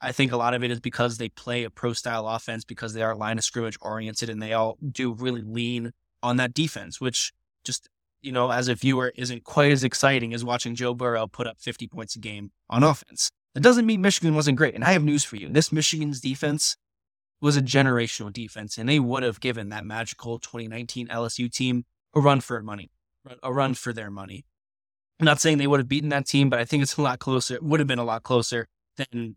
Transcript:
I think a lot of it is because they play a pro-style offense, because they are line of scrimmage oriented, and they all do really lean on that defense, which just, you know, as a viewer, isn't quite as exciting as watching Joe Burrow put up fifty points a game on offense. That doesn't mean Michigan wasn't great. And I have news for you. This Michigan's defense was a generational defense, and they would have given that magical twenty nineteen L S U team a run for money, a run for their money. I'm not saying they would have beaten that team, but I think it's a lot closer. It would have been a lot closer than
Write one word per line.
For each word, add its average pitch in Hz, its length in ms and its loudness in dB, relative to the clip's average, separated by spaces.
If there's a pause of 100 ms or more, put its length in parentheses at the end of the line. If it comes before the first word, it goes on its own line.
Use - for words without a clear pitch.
I 127 100 -6
think 135 180 2
a 120 60 0
lot 120 160 2
of 123 100 0
it 123 80 -2
is 120 80 -4
because 120 380 -2
they 113 140 -8
play 120 340 -6
a 110 60 -10
pro-style 113 580 -4
offense, 113 380 -6
because 113 260 -10
they 110 80 -6
are 110 160 0
line 107 220 -2
of 110 60 -4
scrimmage 113 360 -4
oriented, 110 480 -6
and 110 140 -6
they 107 100 -4
all 113 240 2 (100)
do 123 280 -2
really 120 260 -4
lean 117 520 -4 (300)
on 123 140 2
that 123 160 0
defense, 135 480 -4
which - 320 -2 (320)
just, - 240 -8 (320)
you 135 100 -12
know, 127 200 2
as 123 180 0
a 123 60 4
viewer, 127 420 0
isn't 123 280 -8
quite 143 280 4
as 135 100 2
exciting 127 520 2
as 120 100 -6
watching 120 300 -2
Joe 123 180 -2
Burrow 120 360 -2
put 120 180 -6
up 110 120 -10
fifty - 280 -10
points - 280 -10
a - 40 -14
game 104 320 -12 (180)
on 120 140 4
offense. - 480 2 (240)
That 156 80 -2
doesn't 240 240 8
mean 214 160 2
Michigan 175 320 4
wasn't 147 240 4
great. 143 160 4
And - 100 -4
I 175 80 6
have 175 100 4
news 147 220 2
for - 120 -10
you. 95 120 -10
This 139 240 2
Michigan's 151 480 0
defense 147 560 -2 (640)
was 147 160 4
a 139 60 4
generational 120 680 2
defense, 107 460 -12
and 113 100 -4
they 147 140 4
would 127 220 0
have 117 180 -2
given 113 300 -4
that 107 160 -8
magical 113 520 -8
twenty 117 300 -12
nineteen 117 400 -10
L 117 160 -4
S 117 140 -6
U 120 100 -2
team 123 380 -2 (280)
a 151 60 4
run 139 220 6
for 117 200 -6
money, 104 280 -12 (520)
a 131 80 -6
run 131 220 0
for 120 220 -6
their 107 160 -10
money. 98 340 -14 (720)
I'm 160 60 2
not 147 160 6
saying 160 160 4
they 143 100 2
would 139 140 6
have 123 80 -2
beaten 147 220 0
that 139 160 0
team, 139 240 6
but 123 80 2
I 120 80 0
think 147 160 2
it's - 160 -2
a 151 40 2
lot 127 160 0
closer. 127 360 0
It - 80 -8
would 151 180 4
have 143 60 2
been 131 120 0
a 120 60 -2
lot 113 200 -4
closer 120 420 2 (300)
than 117 400 -8